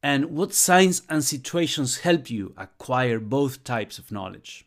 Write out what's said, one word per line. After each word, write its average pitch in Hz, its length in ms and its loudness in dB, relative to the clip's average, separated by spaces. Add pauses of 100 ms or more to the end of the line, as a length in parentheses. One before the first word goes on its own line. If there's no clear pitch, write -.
And 143 240 2
what 160 260 -4
signs 185 560 6
and 156 160 0
situations 147 760 -2
help 170 280 2
you 104 300 -6
acquire 123 600 -2
both 131 440 -2
types 113 340 -6
of - 140 -16
knowledge? 98 540 -12